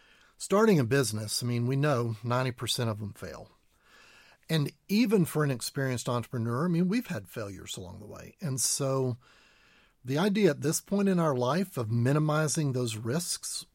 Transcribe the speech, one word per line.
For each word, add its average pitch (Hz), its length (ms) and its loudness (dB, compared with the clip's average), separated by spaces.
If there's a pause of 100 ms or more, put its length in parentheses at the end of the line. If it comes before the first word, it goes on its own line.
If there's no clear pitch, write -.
(380)
Starting 202 420 6
a 127 40 4
business, 110 580 0
I 123 40 -2
mean, 120 200 0
we 135 100 0
know 120 480 0
ninety 127 260 0
percent 117 400 -4
of 107 80 -4
them 104 140 -10
fail. - 380 -14 (1000)
And 156 220 0 (160)
even 214 360 4
for 151 200 0
an 143 60 0
experienced 131 580 -4
entrepreneur, 120 580 -2
I - 20 0
mean, 175 200 2
we've 233 180 0
had 107 220 -8
failures 101 480 -10
along 92 240 -12
the - 60 -16
way. - 340 -16
And 135 200 -4
so 135 560 0 (880)
the 131 140 -2
idea 196 320 4
at 131 100 -2
this 147 200 0
point 196 280 0
in 185 100 4
our 160 160 2
life 135 440 0
of 110 120 -2
minimizing 151 840 2
those 120 240 -2
risks 120 680 -4 (100)